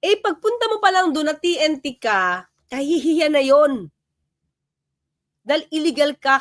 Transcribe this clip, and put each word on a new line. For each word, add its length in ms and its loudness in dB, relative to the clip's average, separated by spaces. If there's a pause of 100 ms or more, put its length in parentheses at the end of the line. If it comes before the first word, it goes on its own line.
Eh, 160 2
pagpunta 480 -2
mo 80 -2
pa 160 2
lang 160 2
doon 240 -2
na 80 -6
T 160 -2
N 240 -2
T 160 -8
ka, 480 -2 (240)
kahihiyan 640 0
na 80 2
yon. 480 2 (1500)
Dahil 320 -2
illegal 480 0
ka. 200 2